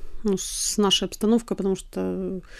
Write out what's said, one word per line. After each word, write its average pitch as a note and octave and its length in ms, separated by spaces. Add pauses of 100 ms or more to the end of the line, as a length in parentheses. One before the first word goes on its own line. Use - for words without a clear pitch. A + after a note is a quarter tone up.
(240)
ну, G3 140
с - 400
нашей G3+ 300
обстановкой, A3+ 480
потому F#3+ 200
что, F#3 680 (180)